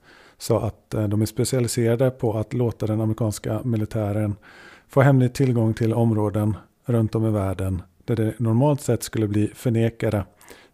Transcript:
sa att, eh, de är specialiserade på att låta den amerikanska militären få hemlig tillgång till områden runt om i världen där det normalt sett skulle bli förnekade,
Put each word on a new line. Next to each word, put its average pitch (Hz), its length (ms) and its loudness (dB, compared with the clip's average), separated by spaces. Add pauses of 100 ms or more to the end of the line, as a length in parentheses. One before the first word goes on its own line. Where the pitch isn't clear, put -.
(380)
sa - 240 0
att, - 320 -8
eh, 107 140 0
de 101 140 0
är 110 40 2
specialiserade 120 840 0
på 113 260 -2
att 107 160 -6
låta 117 340 -2
den 110 140 0
amerikanska 110 640 -2
militären 107 720 -2 (520)
få 139 140 2
hemlig 127 320 6
tillgång 117 400 2
till 113 200 0
områden 107 640 0 (280)
runt 113 300 0
om 110 100 0
i 110 40 2
världen 95 520 -2 (220)
där 120 120 -2
det 110 240 -2
normalt 123 420 2
sett 113 220 -2
skulle 110 240 -2
bli 104 200 0
förnekade, 113 800 -2 (480)